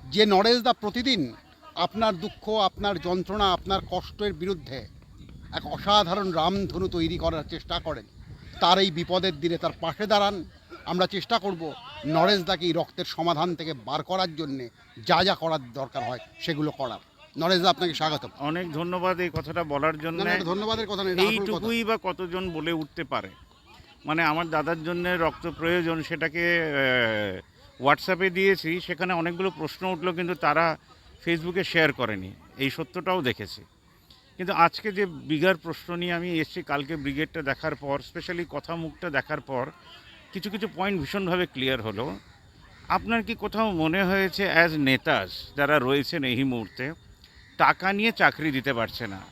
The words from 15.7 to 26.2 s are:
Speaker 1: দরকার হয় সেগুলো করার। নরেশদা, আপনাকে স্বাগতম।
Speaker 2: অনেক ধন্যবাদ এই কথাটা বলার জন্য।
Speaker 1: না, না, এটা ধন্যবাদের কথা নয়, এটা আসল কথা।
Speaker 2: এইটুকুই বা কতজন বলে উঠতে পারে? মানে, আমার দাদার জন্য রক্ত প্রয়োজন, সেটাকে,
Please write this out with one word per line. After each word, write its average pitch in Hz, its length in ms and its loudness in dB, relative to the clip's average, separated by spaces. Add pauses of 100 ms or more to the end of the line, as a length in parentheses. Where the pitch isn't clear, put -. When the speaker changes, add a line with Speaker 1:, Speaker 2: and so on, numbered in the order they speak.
Speaker 1:
দরকার 135 320 -6
হয় 120 140 -4 (220)
সেগুলো 151 300 0
করার। 120 280 -6 (400)
নরেশদা, 175 320 6
আপনাকে 170 240 2
স্বাগতম। 156 340 -2 (100)
Speaker 2:
অনেক 160 340 -4
ধন্যবাদ 175 480 0
এই 180 120 0
কথাটা 160 320 -4
বলার 151 340 0
জন্য। 165 200 -4
Speaker 1:
না, 190 60 -2
না, 180 100 2
এটা 185 100 0
ধন্যবাদের 214 420 -2
কথা 196 160 -4
নয়, 190 100 0
এটা 180 100 4
আসল 208 80 6
কথা। 214 140 0
Speaker 2:
এইটুকুই 214 400 -2
বা 220 180 0
কতজন 185 480 -4
বলে 160 220 -2
উঠতে 156 320 -6
পারে? 110 240 -4 (800)
মানে, 156 160 0
আমার 160 280 0
দাদার 156 340 -2
জন্য 175 240 -2
রক্ত 165 420 0
প্রয়োজন, 165 520 0
সেটাকে, 170 580 0